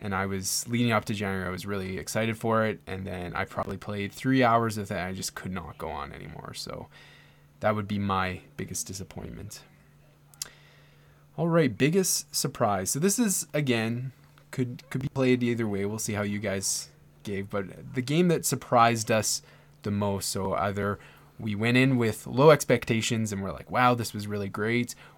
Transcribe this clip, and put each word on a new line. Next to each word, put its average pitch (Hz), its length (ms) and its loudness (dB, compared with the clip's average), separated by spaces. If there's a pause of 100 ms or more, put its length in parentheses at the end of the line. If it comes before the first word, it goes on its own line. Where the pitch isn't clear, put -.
and 101 120 -6
I 95 120 0
was, 95 420 -4
leading 120 240 2
up 107 140 2
to - 80 -4
January, 95 340 -4
I - 20 -4
was 92 160 -8
really 95 320 -6
excited 110 400 -2
for 110 280 2
it, 107 200 -4
and 95 220 -8
then 90 280 -8
I 95 100 -2
probably 98 320 -6
played 101 340 -6
three 131 320 2
hours 113 340 4
with 104 140 -4
it, 104 40 -4
and 87 80 -2
I 95 100 -6
just 95 220 -8
could - 160 -8
not 80 260 -10
go 78 120 -6
on 71 220 -8
anymore. - 440 -14
So - 320 -10 (720)
that 107 140 2
would 104 120 -2
be 104 120 0
my 95 420 0 (160)
biggest - 300 -6
disappointment. 98 720 -12 (1800)
All 160 100 0
right, 165 300 4
biggest 170 580 2
surprise. 101 560 0
So 139 80 -2
this 196 180 2
is, 220 360 0
again, 123 580 0 (400)
could, 131 380 -4
could 131 120 -4
be 139 80 -4
played 127 340 4
either 117 240 0
way. 101 180 -2
We'll 107 140 -4
see 107 140 -4
how 104 100 0
you 104 160 -2
guys 98 500 -4 (340)
gave, 98 260 -6
but 101 440 -6
the 127 80 -2
game 151 280 2
that 160 160 2
surprised 117 640 4
us 110 300 0 (420)
the 104 80 -2
most, 101 380 -2
so 95 240 -2
either 101 460 -2 (400)
we 110 160 -4
went 117 220 2
in 131 200 6
with 113 300 0
low 127 220 8
expectations 113 840 4
and 98 100 -2
we're 92 120 -4
like, - 180 -14
"Wow, 123 220 6
this 117 200 -2
was 104 140 -6
really 104 220 -4
great," 117 460 -2 (220)